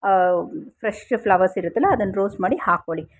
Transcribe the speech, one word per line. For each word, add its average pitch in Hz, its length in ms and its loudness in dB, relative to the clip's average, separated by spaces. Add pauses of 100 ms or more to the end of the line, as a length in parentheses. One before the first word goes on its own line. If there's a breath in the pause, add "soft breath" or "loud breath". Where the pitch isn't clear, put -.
ಆ, 196 60 0 (680)
ಫ್ರೆಶ್ 220 380 -4
ಫ್ಲವರ್ಸ್ 185 400 2
ಇರುತ್ತಲ್ಲ 185 340 -2
ಅದನ್ನು 208 220 -2
ರೋಸ್ಟ್ 196 280 -2
ಮಾಡಿ 190 140 0
ಹಾಕ್ಕೊಳ್ಳಿ. 165 480 -2 (160)